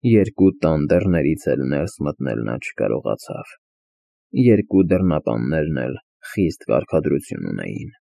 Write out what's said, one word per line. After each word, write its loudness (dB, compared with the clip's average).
Երկու 4
տան 0
դռներից 2
էլ 0
ներս -4
մտնել -4
նա -4
չկարողացավ։ -6
Երկու 4
դռնապաններն 0
էլ -4
խիստ -4
կարգադրություն -2
ունեին։ -8